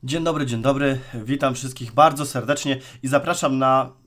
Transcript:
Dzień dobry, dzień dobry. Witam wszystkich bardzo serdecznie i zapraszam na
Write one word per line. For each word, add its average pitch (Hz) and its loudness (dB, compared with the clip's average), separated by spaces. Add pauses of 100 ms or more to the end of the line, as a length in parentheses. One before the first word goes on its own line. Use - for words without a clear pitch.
Dzień 156 -2
dobry, 156 0
dzień 117 -2
dobry. 139 2 (140)
Witam 127 -2
wszystkich 127 -10
bardzo 147 4
serdecznie 135 -2 (260)
i 135 -2
zapraszam 143 0
na 131 2 (140)